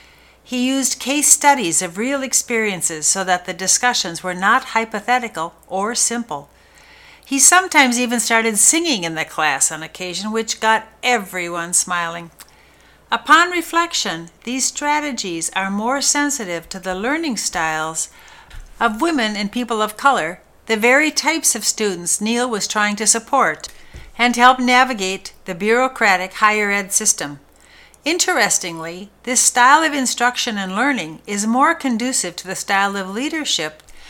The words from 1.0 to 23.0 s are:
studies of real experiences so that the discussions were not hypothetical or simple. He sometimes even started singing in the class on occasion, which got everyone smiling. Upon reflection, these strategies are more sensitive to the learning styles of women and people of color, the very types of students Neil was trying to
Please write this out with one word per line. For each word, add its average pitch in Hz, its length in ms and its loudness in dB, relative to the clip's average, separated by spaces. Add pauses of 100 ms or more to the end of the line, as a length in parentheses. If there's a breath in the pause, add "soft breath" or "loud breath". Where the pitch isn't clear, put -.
studies 254 540 4
of 175 160 -6
real 262 260 -2
experiences 202 840 -2
so 190 180 0
that 180 220 0
the 185 80 -6
discussions 185 720 0
were 180 100 -4
not 208 320 2
hypothetical 220 880 -2 (140)
or 202 280 -4
simple. 226 540 -4 (840 loud breath)
He 269 80 0
sometimes 302 580 4
even 240 220 0
started 226 380 2
singing 302 480 2
in 165 100 -6
the 156 80 -2
class 151 480 0
on 156 100 -10
occasion, 180 520 -8
which 220 260 -4
got 220 300 2 (120)
everyone 180 680 -2
smiling. 170 580 -2 (800 soft breath)
Upon 320 420 4
reflection, 330 800 -2 (120)
these 247 220 -4
strategies 285 880 -4
are 190 160 -2
more 233 300 -2
sensitive 240 640 -2
to - 100 -12
the 185 160 -6
learning 254 440 -4
styles 160 720 -4 (720 loud breath)
of 220 180 2
women 247 380 0
and 202 120 -2
people 233 320 -2
of 208 140 -2
color, 185 460 0 (240)
the 226 100 0
very 254 340 4
types 302 460 0
of 214 80 -8
students 180 560 -2
Neil 240 300 -2
was 208 180 -4
trying 208 300 0
to 220 100 -4